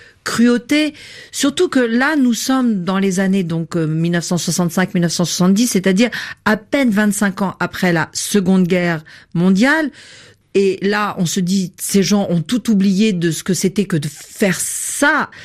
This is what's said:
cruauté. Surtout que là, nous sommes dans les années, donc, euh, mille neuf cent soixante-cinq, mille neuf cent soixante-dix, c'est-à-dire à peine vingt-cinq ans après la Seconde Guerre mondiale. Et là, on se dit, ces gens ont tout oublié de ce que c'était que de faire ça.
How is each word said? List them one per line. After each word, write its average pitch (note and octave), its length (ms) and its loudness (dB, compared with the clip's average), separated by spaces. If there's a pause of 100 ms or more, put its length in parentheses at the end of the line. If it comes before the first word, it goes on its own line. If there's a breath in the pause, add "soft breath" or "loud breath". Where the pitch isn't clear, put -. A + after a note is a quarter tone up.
(240 loud breath)
cruauté. A#3+ 720 0 (360 loud breath)
Surtout C#4+ 380 0
que C4 120 2
là, B3 360 2
nous B3 160 2
sommes A#3 520 0
dans F#3 140 0
les G3 220 0
années, F#3+ 240 2
donc, E3 320 -4
euh, D#3+ 100 0
mille E3 260 0
neuf E3+ 120 -2
cent F3 140 -2
soixante-cinq, F3+ 560 -2
mille F3+ 80 0
neuf E3 100 0
cent F3 140 0
soixante-dix, G3 400 2
c'est-à-dire F#3+ 420 2 (380 loud breath)
à A3 100 2
peine C4+ 320 -2
vingt-cinq G3+ 540 0
ans F3+ 180 -4
après F3+ 320 -2
la D#3+ 220 0
Seconde F#3+ 520 2
Guerre F3 380 -2 (300 loud breath)
mondiale. A#3 560 2 (680 loud breath)
Et G3 220 2
là, G3+ 380 -2
on F#3 80 0
se F3 140 -2
dit, F#3 380 -2
ces - 240 0
gens G3 280 0
ont E3+ 100 0
tout A#3 300 -4
oublié G3+ 420 2
de E3+ 180 0
ce D#3 120 -6
que F#3+ 100 -2
c'était F#3+ 320 0
que F3+ 140 -2
de D3+ 100 -4
faire - 500 -4
ça. - 680 -2 (160 loud breath)